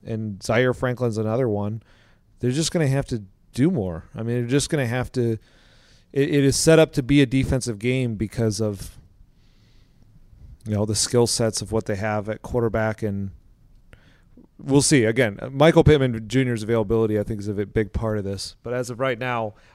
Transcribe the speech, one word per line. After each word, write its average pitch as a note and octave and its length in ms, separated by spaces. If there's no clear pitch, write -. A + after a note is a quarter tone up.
and A2 380
Zaire B2 320
Franklin's A#2+ 420
another A2+ 320
one. G#2 340
They're B2 100
just D3+ 220
gonna D#3+ 160
have C3+ 180
to A2+ 160
do C#3+ 160
more. F#2 340
I A2 80
mean, A#2+ 180
they're A#2+ 60
just C3+ 220
gonna C#3 180
have A#2+ 260
to. A#2 260
It, C#3 160
it C#3+ 160
is C3+ 120
set D#3+ 220
up D#3+ 140
to C#3+ 100
be C#3+ 200
a C3+ 40
defensive B2+ 520
game B2 380
because A2 440
of, G#2 380
you G#2+ 80
know, G#2 100
the G#2+ 100
skill A#2+ 320
sets A2 360
of F#2+ 100
what A2 140
they G#2 100
have G#2+ 320
at - 140
quarterback, A2 600
and G2 280
we'll C#3 220
see. B2+ 240
Again, A2+ 340
Michael D#3 320
Pittman B2+ 420
Junior's A#2+ 360
availability, A2 560
I G#2 40
think, G#2 180
is G2+ 80
a G2+ 180
big A2 260
part A2 240
of G2+ 80
this. G2 380
But A#2 100
as B2 160
of A2+ 100
right B2+ 200
now, A#2 340